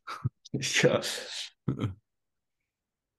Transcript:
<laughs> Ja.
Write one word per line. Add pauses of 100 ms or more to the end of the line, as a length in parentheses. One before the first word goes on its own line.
<laughs> (720)
Ja. (2250)